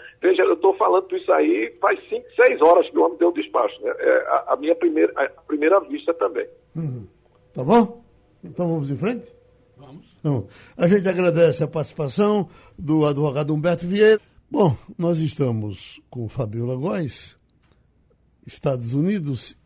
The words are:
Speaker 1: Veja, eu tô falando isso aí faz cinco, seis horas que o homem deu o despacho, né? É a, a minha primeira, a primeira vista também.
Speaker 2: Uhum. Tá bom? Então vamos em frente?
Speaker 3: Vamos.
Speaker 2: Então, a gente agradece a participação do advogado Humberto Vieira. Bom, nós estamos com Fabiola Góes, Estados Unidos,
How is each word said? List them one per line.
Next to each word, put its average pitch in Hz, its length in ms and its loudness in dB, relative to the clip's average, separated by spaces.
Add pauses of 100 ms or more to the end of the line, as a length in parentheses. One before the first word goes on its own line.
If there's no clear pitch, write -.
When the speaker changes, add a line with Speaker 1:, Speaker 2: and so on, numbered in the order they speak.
(220)
Speaker 1:
Veja, 180 220 2
eu 190 120 2
tô 190 200 2
falando 190 380 0
isso 185 180 -4
aí 170 500 0
faz 196 260 0
cinco, 226 180 -8 (100)
seis 254 260 4
horas 170 280 6
que - 80 -4
o 165 60 4
homem 170 140 0
deu 170 120 2
o - 40 0
despacho, - 480 -4
né? - 160 -4
É 135 200 2 (120)
a, 139 240 -2
a - 20 2
minha 151 200 -2
primeira, 165 380 0
a 139 140 -2 (140)
primeira 156 400 0
vista 147 320 -6
também. - 340 -4 (260)
Speaker 2:
Uhum. 127 320 -8 (480)
Tá 127 120 -8
bom? 220 360 2 (420)
Então 175 260 -6
vamos 156 200 -4
em 139 80 -4
frente? 208 280 -6 (520)
Speaker 3:
Vamos. 143 280 -20 (160)
Speaker 2:
Então, 139 260 -4 (300)
a 180 100 2
gente 190 200 2
agradece 170 580 2
a - 20 -6
participação 170 840 -2 (300)
do 156 260 0
advogado 147 480 -2
Humberto 170 320 -2
Vieira. 214 360 4 (280)
Bom, 190 240 2 (240)
nós 170 220 0
estamos 110 880 -4
com 113 200 -10
Fabiola 120 480 -6
Góes, 165 580 -8 (1120)
Estados 127 460 -6
Unidos, 151 720 -4